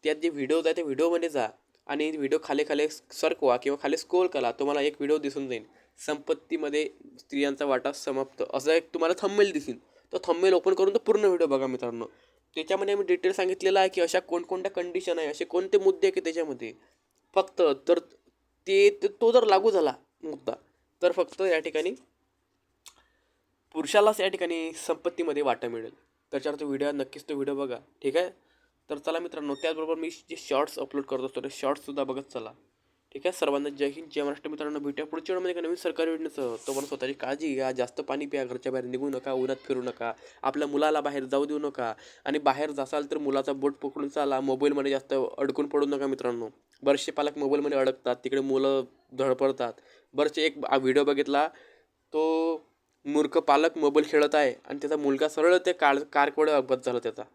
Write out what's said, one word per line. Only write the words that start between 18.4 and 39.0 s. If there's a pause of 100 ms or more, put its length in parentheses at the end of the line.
ते,
ते,
तो
जर
लागू
झाला (300)
मुद्दा, (480)
तर
फक्त
या
ठिकाणी (1800)
पुरुषालाच
या
ठिकाणी
संपत्तीमध्ये
वाटा
मिळेल. (380)
त्याच्यावर
तो
व्हिडिओ,
नक्कीच
तो
व्हिडिओ
बघा, (240)
ठीक
आहे. (600)
तर
चला
मित्रांनो,
त्याचबरोबर
मी
जे
शॉर्ट्स
अपलोड
करत
असतो,
ते
शॉर्ट्ससुद्धा
बघत
चला, (600)
ठीक
आहे.
सर्वांना
जय
हिंद,
जय
महाराष्ट्र.
मित्रांनो,
भेटूया
पुढच्या
व्हिडिओमध्ये
एका
नवीन
सरकारी
योजनेसह.
तोपर्यंत
स्वतःची
काळजी
घ्या,
जास्त
पाणी
प्या,
घरच्या
बाहेर
निघू